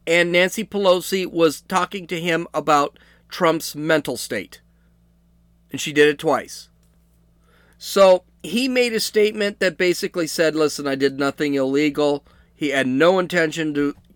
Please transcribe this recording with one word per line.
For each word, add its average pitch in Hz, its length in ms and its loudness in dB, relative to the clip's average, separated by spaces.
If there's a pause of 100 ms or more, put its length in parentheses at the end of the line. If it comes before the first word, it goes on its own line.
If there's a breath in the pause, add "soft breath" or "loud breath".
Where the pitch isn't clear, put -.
and 170 240 2
Nancy 180 320 2
Pelosi 185 600 0
was 165 380 0
talking 185 460 -4
to 170 120 -6
him 170 320 -2
about 147 460 0 (320 soft breath)
Trump's 160 440 -2
mental 147 440 -2
state. - 420 -10 (1120)
And 139 80 -8
she 151 140 -8
did 147 140 6
it 147 100 -2
twice. 131 500 -4 (1080 soft breath)
So 190 460 4 (180)
he 247 260 -4
made 247 240 0
a 220 80 -2
statement 214 600 -2
that 185 180 0
basically 180 480 -2
said, 156 280 0
"Listen, 151 320 -2
I 135 80 -2
did 135 240 -2
nothing 143 360 -2
illegal." 143 680 0 (320 soft breath)
He 151 140 -4
had 135 180 0
no 156 320 4
intention 165 540 -2
to 143 220 -2 (220)